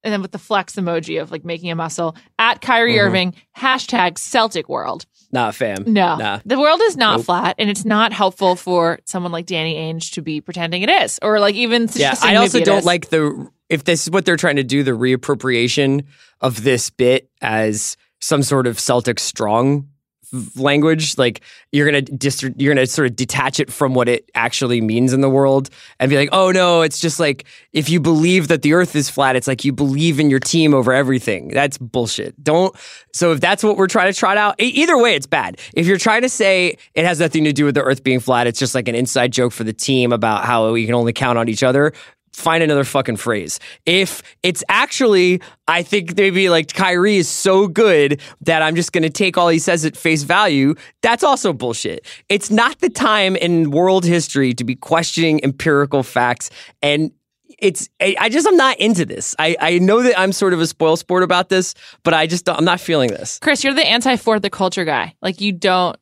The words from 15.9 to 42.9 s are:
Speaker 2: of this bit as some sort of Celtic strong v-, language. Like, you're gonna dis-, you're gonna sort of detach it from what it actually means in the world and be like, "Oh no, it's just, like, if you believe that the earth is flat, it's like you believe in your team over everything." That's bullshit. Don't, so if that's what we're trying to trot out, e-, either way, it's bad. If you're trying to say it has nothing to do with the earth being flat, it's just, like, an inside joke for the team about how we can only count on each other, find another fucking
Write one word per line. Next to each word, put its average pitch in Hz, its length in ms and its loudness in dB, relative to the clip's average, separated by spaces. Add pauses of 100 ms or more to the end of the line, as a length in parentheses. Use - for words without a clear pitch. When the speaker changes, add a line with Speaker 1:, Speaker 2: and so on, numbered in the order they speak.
Speaker 2:
of 110 220 -4
this 127 260 0
bit 127 400 0 (120)
as 110 560 -2 (220)
some 143 240 0
sort 131 240 0
of 113 120 -4
Celtic 123 400 0
strong 127 680 -2 (440)
v-, 123 300 -10
language. 147 560 2
Like, 123 240 0 (300)
you're 143 140 2
gonna 147 160 2
dis-, 135 420 -6 (140)
you're 143 160 2
gonna 131 140 2
sort 135 200 0
of 117 80 -4
detach 131 440 -4
it - 120 -4
from 131 220 -2
what 123 140 2
it 120 280 -2
actually 120 460 -2
means 117 320 0
in 131 80 0
the 135 80 2
world 135 400 2 (300)
and 131 100 0
be 143 80 2
like, 143 140 2
"Oh 185 200 2
no, 175 300 4
it's 160 180 -2
just, 165 200 -4
like, 147 260 -2 (280)
if 151 160 -2
you 170 100 2
believe 160 500 2
that 160 120 2
the 147 120 2
earth 175 220 2
is 143 140 0
flat, 135 260 0
it's 123 120 0
like 131 180 -4
you 139 80 0
believe 143 460 0
in 151 100 4
your 135 100 4
team 156 340 2
over 127 200 2
everything." 127 560 -2
That's 139 280 -2
bullshit. 120 680 -6
Don't, 175 320 0 (380)
so 170 180 0
if 139 100 0
that's 196 220 0
what 208 140 2
we're 190 100 2
trying 190 240 2
to 190 60 -6
trot 202 200 0
out, 208 240 2
e-, 233 60 2
either 294 300 2
way, 233 180 4
it's 139 120 -6
bad. 95 320 -4 (140)
If 170 140 0
you're 190 100 4
trying 226 240 2
to 254 80 0
say 185 480 0 (160)
it 165 120 2
has 170 140 0
nothing 160 260 2
to 147 80 2
do 147 120 2
with 143 100 2
the 143 80 2
earth 131 200 0
being 127 160 0
flat, 120 280 2
it's 117 120 -4
just, 131 160 -2
like, 120 120 -2
an 117 80 -4
inside 123 380 0
joke 123 200 0
for 117 100 -8
the 110 100 -6
team 127 400 0
about 110 320 0
how 113 260 2
we 117 140 0
can 117 100 0
only 117 180 0
count 123 240 0
on 117 120 0
each 110 140 -2
other, 139 300 2 (400)
find 165 300 0
another 143 220 0
fucking 127 320 -2